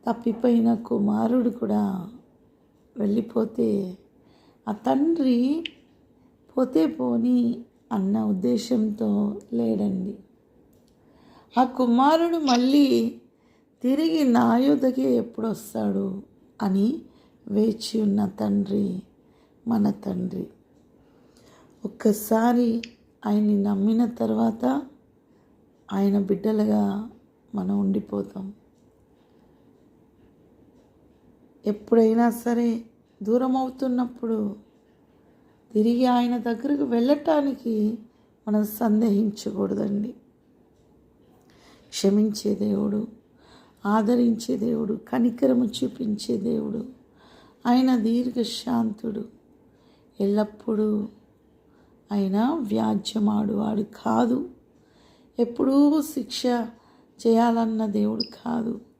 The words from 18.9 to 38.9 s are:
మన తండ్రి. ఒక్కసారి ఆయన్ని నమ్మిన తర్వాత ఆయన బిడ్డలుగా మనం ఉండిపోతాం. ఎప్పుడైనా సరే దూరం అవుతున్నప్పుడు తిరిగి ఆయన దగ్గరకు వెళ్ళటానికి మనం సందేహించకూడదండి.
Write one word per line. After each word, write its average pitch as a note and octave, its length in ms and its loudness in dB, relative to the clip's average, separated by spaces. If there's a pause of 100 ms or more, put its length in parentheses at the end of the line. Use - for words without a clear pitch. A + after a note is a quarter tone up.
మన G#3 240 2
తండ్రి. F#3 560 -6 (1400)
ఒక్కసారి A3+ 960 0 (440)
ఆయన్ని G#3 380 2
నమ్మిన G#3 420 2
తర్వాత A3+ 600 -2 (1300)
ఆయన G3 260 2
బిడ్డలుగా G#3 880 0 (460)
మనం G2+ 240 -2
ఉండిపోతాం. G2 760 -4 (3000)
ఎప్పుడైనా A3+ 640 4
సరే A#3 540 -2 (400)
దూరం B3+ 340 0
అవుతున్నప్పుడు B3 960 -4 (1160)
తిరిగి A#3+ 320 2
ఆయన B3 320 2
దగ్గరకు A#3+ 460 -2
వెళ్ళటానికి B3 1120 0 (500)
మనం G#3+ 180 0
సందేహించకూడదండి. G#3 1500 0 (1800)